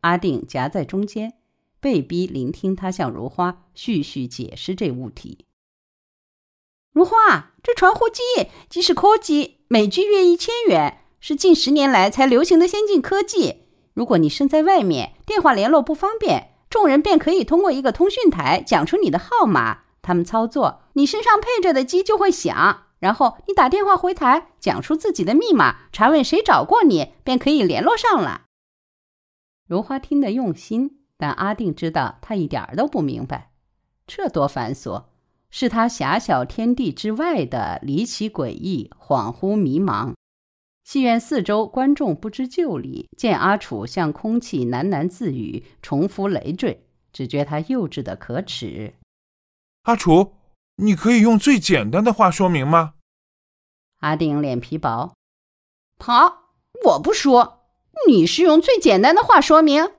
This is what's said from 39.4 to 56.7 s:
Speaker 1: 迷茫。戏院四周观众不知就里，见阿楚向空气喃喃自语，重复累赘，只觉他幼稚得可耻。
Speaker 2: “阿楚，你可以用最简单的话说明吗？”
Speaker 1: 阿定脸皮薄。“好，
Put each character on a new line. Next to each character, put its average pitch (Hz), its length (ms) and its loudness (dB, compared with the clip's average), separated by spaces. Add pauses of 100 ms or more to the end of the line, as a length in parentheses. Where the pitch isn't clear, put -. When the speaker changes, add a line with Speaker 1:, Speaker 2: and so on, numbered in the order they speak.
Speaker 1:
迷 151 240 -2
茫。 123 320 -4 (720)
戏 - 180 -4
院 233 180 2
四 233 240 -4
周 208 240 -2
观 262 260 0
众 247 220 -2
不 - 140 -12
知 254 180 -8
就 254 300 -4
里， 127 380 -12
见 220 220 -2
阿 196 180 0
楚 113 300 -10
向 160 260 -4
空 226 300 -4
气 135 240 -6
喃 123 240 -4
喃 165 180 -2
自 180 240 -6
语， 113 320 -10 (180)
重 156 280 -4
复 196 180 -6
累 165 240 -6
赘， 180 360 -6 (260)
只 131 140 -10
觉 143 180 -4
他 151 140 -8
幼 160 280 -6
稚 135 140 -10
得 95 140 -10
可 135 260 -10
耻。 107 540 -12 (880)
Speaker 2:
“阿 233 120 0
楚， 175 400 2 (420)
你 196 180 2
可 220 180 2
以 226 80 6
用 226 160 6
最 262 220 4
简 127 300 0
单 180 140 0
的 240 80 2
话 196 200 2
说 185 180 0
明 143 180 0
吗？” 160 280 0 (1080)
Speaker 1:
阿 151 140 -2
定 151 260 -2
脸 127 180 -4
皮 156 180 -10
薄。 135 360 -6 (840)
“好， - 560 2 (300)